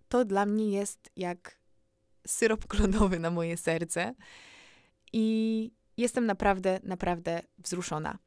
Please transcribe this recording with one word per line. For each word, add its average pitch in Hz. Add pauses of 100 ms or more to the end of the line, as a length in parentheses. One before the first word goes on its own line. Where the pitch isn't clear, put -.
to 247
dla 196
mnie 214
jest 196
jak 180 (680)
syrop 220
klonowy 202
na 165
moje 170
serce. 170 (960)
I 220 (260)
jestem 240
naprawdę, 190
naprawdę 175 (160)
wzruszona. 170